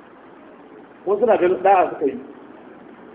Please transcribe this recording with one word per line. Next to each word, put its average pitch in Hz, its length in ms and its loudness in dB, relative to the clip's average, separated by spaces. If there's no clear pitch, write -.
Wasu 196 140 -2
suna 220 180 2
ganin 180 240 0
da'a 185 280 2
suka - 160 -8
yi. 240 120 -6